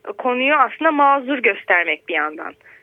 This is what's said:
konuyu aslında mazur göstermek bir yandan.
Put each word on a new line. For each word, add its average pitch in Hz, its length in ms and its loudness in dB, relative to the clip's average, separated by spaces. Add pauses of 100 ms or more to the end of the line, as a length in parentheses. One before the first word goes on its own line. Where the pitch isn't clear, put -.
(180)
konuyu 254 360 0
aslında 294 360 2
mazur 277 480 2
göstermek 180 720 0
bir 175 60 -6
yandan. 156 400 -6 (280)